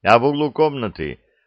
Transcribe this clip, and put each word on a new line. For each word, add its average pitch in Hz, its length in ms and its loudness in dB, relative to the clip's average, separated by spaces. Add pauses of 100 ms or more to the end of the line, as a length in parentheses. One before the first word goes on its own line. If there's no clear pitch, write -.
А 110 160 6
в 120 60 0
углу 147 260 -2
комнаты 117 680 -4 (260)